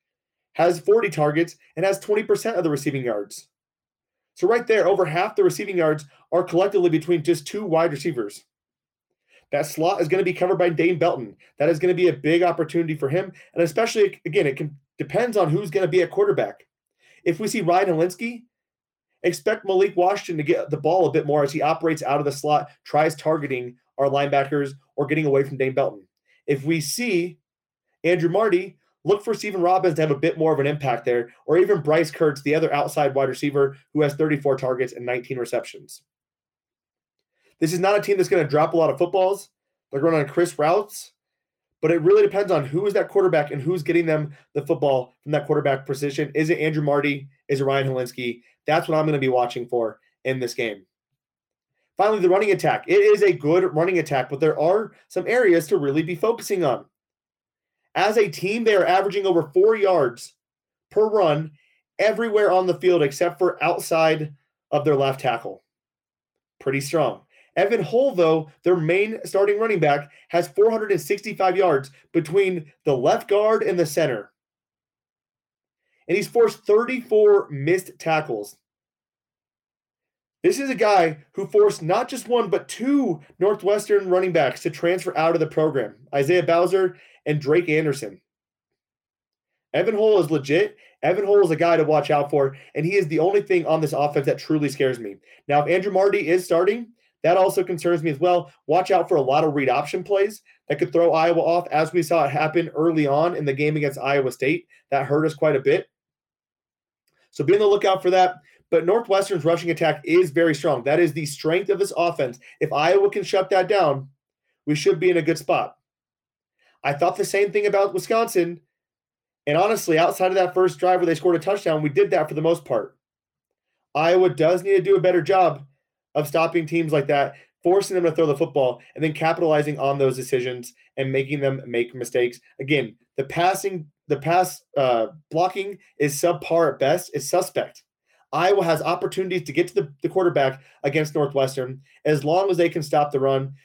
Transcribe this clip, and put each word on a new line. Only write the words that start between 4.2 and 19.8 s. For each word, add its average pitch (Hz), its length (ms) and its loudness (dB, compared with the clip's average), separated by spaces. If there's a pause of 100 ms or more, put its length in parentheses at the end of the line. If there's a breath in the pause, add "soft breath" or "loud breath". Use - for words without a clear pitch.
So 180 120 0
right 233 180 0
there, 208 220 2
over 190 160 2
half 175 320 -4
the 202 80 4
receiving 190 340 -2
yards 156 280 0 (260 soft breath)
are 175 120 2
collectively 180 460 2
between 160 340 0
just 165 240 0
two 214 180 -8
wide 165 260 0
receivers. 135 540 -6 (1040 soft breath)
That 143 140 -2
slot 165 340 -2
is 170 80 0
gonna 185 160 0
be 180 100 -2
covered 185 240 0
by 175 120 2
Dane 165 300 0
Belton. 131 360 -2 (220 soft breath)
That 151 120 2
is 160 100 0
gonna 180 140 2
be 175 160 2
a 156 40 2
big 160 300 0
opportunity 165 520 -2
for 143 140 -4
him. 180 220 -4 (220 loud breath)
And 165 100 0
especially, 208 600 0
again, 170 200 0
it 139 120 -2
can, 151 200 -8 (200)
depends 214 400 -2
on 175 120 2
who's 170 220 -2
gonna 190 160 0
be 175 140 2
at 170 100 -2
quarterback. 147 560 -2 (560 soft breath)
If 165 160 -2
we 208 80 -4
see 220 140 -4
Ryan 185 280 2
Hilinski, 180 540 -4 (800)
expect 196 420 -4
Malik 196 300 0